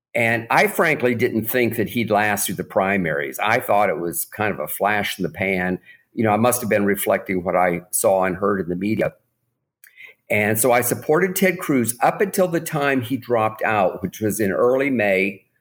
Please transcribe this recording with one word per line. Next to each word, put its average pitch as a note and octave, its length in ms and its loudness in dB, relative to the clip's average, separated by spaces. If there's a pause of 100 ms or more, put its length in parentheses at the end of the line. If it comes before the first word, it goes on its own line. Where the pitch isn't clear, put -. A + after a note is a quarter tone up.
(160)
and A#2 340 2
I E3+ 180 4
frankly D3+ 480 0
didn't A2 300 0
think A#2+ 300 0
that G#2 140 -2
he'd A2+ 200 -2
last G#2 360 0
through G2 100 -6
the F2 80 -6
primaries. F2 760 -2
I G#2+ 200 0
thought G#2 300 2
it E2+ 100 -4
was E2+ 240 -6
kind G#2+ 300 -4
of - 80 -8
a D2+ 80 -6
flash G2+ 500 -2
in F#2 40 -4
the E2 60 -2
pan. F2+ 500 -2 (340)
You A2+ 100 -2
know, G#2+ 80 2
I G#2 60 4
must A#2+ 240 2
have G#2 80 -6
been G2+ 160 2
reflecting G2 580 0
what F2+ 140 0
I F2 240 2 (100)
saw F#2+ 320 2
and F#2 140 -2
heard G2 240 -2
in E2 80 -8
the F2 80 -4
media. G2+ 360 -2 (1160)
And G#2+ 280 0
so B2+ 140 2
I B2 100 4
supported D#3 540 0
Ted F#3 240 2
Cruz A#2+ 420 0
up E3+ 200 2
until G3 260 2
the E3 140 -2
time C#3+ 400 0
he B2 160 -4
dropped A2 460 0
out, G2 380 2
which F#2+ 200 -8
was G#2 180 0
in G2+ 120 0
early B2+ 380 2
May G2+ 560 0 (160)